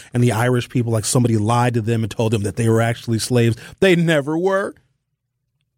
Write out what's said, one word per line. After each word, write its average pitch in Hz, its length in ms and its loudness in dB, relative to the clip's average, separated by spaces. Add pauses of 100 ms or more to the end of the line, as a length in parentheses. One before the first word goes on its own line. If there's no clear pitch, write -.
(140)
and 123 80 0
the 123 100 4
Irish 123 360 0
people, 117 240 -2
like, 107 120 -2
somebody 113 320 0
lied 120 380 0
to 120 60 -2
them 113 220 -2
and 107 80 -4
told 110 220 -2
them 107 100 0
that 101 140 -6
they 117 120 0
were 113 120 4
actually 117 380 -2
slaves. 117 380 0 (240)
They 190 140 4
never 160 440 0
were. 190 360 -2 (1040)